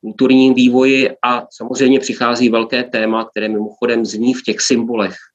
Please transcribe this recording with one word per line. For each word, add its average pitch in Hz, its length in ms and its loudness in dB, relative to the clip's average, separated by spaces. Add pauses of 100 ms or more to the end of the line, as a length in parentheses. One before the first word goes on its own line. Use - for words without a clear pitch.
kulturním 131 540 2
vývoji. 127 560 2 (140)
A 123 260 -2
samozřejmě 127 500 0
přichází 120 480 0
velké 117 360 -2
téma, 110 400 -2
které 107 240 -6
mimochodem 110 560 -2
zní 110 300 -4
v 127 80 -10
těch 107 180 -4
symbolech 113 540 -2 (200)